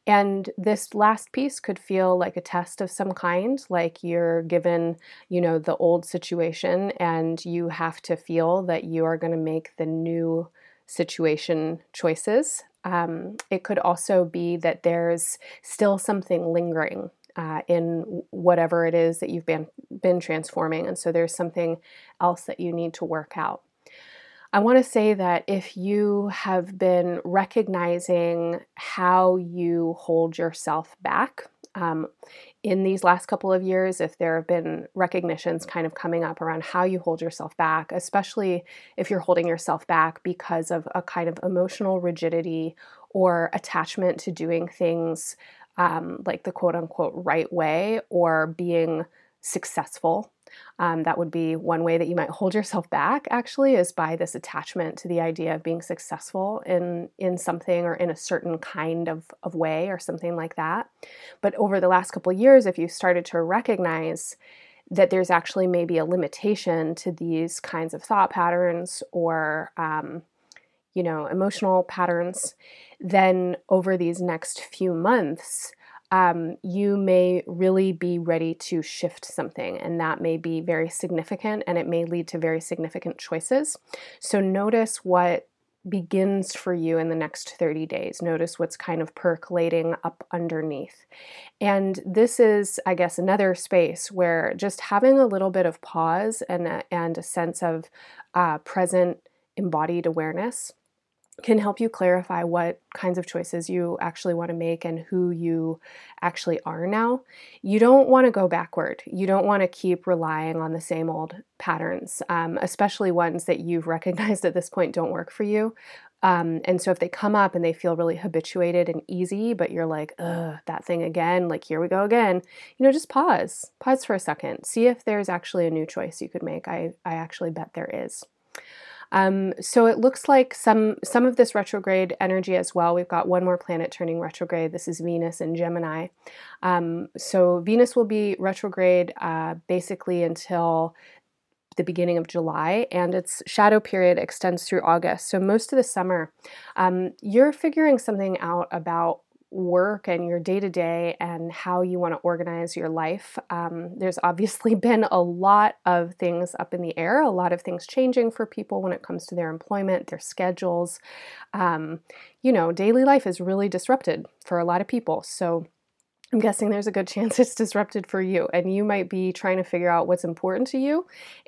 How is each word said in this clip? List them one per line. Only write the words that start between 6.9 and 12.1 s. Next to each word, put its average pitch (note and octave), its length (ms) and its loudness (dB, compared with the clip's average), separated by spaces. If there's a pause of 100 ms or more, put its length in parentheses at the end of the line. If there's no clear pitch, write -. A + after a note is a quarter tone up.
and E3 520 -2
you E3+ 240 -4
have E3 340 -6
to E3 140 -4
feel E3 460 0
that F3 220 -2
you E3 200 -2
are D#3+ 140 0
gonna E3 180 -2
make D#3+ 400 -4
the D#3+ 100 -4
new E3 640 -2 (380)
situation D#3+ 960 -2 (120)
choices. G#3 720 0 (200)